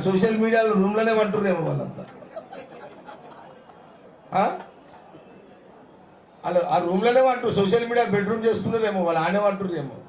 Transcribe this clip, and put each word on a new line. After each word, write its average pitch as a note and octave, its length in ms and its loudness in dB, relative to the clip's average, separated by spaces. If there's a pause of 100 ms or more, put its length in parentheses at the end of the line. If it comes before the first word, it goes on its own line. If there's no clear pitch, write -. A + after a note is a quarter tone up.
సోషల్ G3 360 2
మీడియాలో A3+ 380 2
రూమ్లోనే A3 400 2
వంటుర్రేమో G3 480 0
వాళ్ళంతా. - 360 -6 (2500)
ఆ? - 20 2 (2000)
వాళ్ళు F3+ 180 0 (120)
ఆ - 20 2 (120)
రూమ్లోనే A3+ 400 4
వంటారు, A#3+ 320 0
సోషల్ A3 300 2
మీడియా A#3+ 160 2 (100)
బెడ్రూమ్ A3 320 -2
చేసుకున్నారేమో, G#3 600 0
వాళ్ళు D#3+ 200 0
ఆనే G3 200 0
వంటుర్రేమో. F3 500 -4 (120)